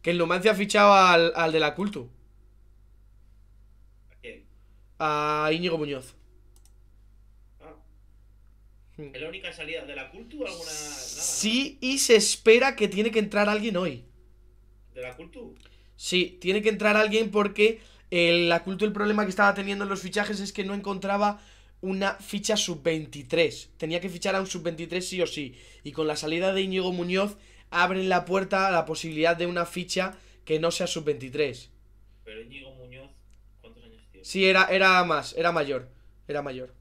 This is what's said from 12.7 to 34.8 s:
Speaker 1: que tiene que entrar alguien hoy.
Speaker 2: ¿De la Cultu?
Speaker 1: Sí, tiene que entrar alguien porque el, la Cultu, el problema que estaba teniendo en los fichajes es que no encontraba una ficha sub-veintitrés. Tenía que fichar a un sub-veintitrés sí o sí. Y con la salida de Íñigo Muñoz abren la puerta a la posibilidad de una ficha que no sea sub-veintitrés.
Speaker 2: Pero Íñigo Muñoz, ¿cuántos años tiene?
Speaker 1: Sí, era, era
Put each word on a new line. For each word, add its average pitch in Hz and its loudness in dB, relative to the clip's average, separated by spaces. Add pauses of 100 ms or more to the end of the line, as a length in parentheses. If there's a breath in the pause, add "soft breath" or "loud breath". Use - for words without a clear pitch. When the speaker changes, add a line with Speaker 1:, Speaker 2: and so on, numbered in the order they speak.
Speaker 1:
que 208 0
tiene 214 0
que 220 0
entrar 208 0
alguien 214 -2
hoy. 156 -4 (920)
Speaker 2:
¿De 127 -16
la 123 -14
Cultu? - -18 (420 soft breath)
Speaker 1:
Sí, 180 -2
tiene 196 0
que 214 2
entrar 208 2
alguien 214 2
porque 208 2 (300 loud breath)
el, 170 4
la 170 2
Cultu, 190 -4
el 208 0
problema 208 0
que 190 -2
estaba 202 4
teniendo 196 -4
en 196 -6
los 196 -4
fichajes 202 -4
es 196 -8
que 202 -6
no 196 -4
encontraba 202 -2 (400 loud breath)
una 190 -2
ficha 208 -4
sub-veintitrés. 160 -2
Tenía 165 -6
que 180 -10
fichar 185 -4
a 190 0
un 190 -4
sub-veintitrés 170 -6
sí 180 -6
o 160 0
sí. 131 -10 (280 loud breath)
Y 147 -12
con 156 -4
la 151 -2
salida 165 -2
de 190 -2
Íñigo 185 -2
Muñoz 180 -2 (340 soft breath)
abren 185 2
la 180 2
puerta 190 0
a - 2
la 165 2
posibilidad 160 0
de 175 -2
una 175 -2
ficha 185 -6 (280 soft breath)
que 156 0
no 165 2
sea 175 -4
sub-veintitrés. 139 -4 (540)
Speaker 2:
Pero 110 -18
Íñigo 135 -20
Muñoz, 127 -20 (500)
¿cuántos - -20
años - -20
tiene? - -20
Speaker 1:
Sí, 190 0
era, 190 6
era 185 6